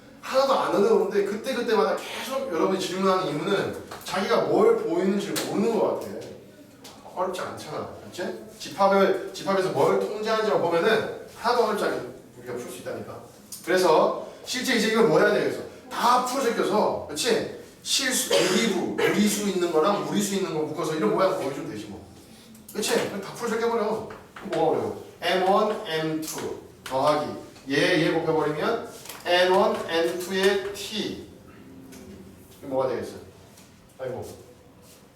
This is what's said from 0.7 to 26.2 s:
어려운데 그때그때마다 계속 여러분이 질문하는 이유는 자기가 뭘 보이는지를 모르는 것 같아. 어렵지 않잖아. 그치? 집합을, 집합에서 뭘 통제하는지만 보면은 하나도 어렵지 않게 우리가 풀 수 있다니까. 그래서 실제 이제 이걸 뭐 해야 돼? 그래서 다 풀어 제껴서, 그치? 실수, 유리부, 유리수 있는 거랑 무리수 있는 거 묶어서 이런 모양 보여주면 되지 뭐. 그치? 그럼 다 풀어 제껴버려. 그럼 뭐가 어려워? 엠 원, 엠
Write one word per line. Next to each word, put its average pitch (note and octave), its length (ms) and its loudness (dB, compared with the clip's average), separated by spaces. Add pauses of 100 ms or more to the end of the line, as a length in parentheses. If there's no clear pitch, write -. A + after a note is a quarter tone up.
어려운데 G3+ 500 4
그때그때마다 G#3+ 680 0
계속 - 580 -6
여러분이 F#3 260 0
질문하는 F#3+ 460 0
이유는 D3+ 500 -2 (300)
자기가 G#3+ 360 0
뭘 G4 360 4
보이는지를 F3 680 0
모르는 A3 320 0
것 - 200 0
같아. - 120 -10 (1040)
어렵지 F3+ 260 -2
않잖아. - 480 -8 (160)
그치? - 340 -8 (200)
집합을, G3 760 4
집합에서 F#3+ 360 0
뭘 - 300 4
통제하는지만 G#3 600 0
보면은 E3+ 600 2 (180)
하나도 A#3 260 4
어렵지 G3+ 200 0
않게 - 140 -2 (380)
우리가 B2 160 -10
풀 - 180 -10
수 - 60 -14
있다니까. - 540 -12 (340)
그래서 E3+ 640 4 (160)
실제 B3+ 320 -2
이제 G#3+ 120 4
이걸 A3 200 6
뭐 D#3+ 120 4
해야 G#3 140 6
돼? - 80 2
그래서 - 200 -2 (280)
다 B3+ 360 4
풀어 C4 180 -2
제껴서, - 640 0
그치? - 520 -2 (240)
실수, - 500 0
유리부, - 680 2
유리수 G3+ 500 2
있는 F3 220 0
거랑 D#3+ 340 2
무리수 G3 300 -2
있는 F3 180 -2
거 D3+ 80 -2
묶어서 D#3 340 -4
이런 D#3 180 2
모양 - 240 2
보여주면 - 320 -6
되지 G#2+ 160 -10
뭐. - 180 -14 (680)
그치? G#3+ 200 -2
그럼 G3 280 -2
다 - 120 -10
풀어 A#3 180 -6
제껴버려. A3+ 340 0
그럼 - 640 -8
뭐가 D#3 220 2
어려워? - 320 -2 (180)
엠 F3+ 260 2
원, G3 380 2
엠 D#3+ 360 -2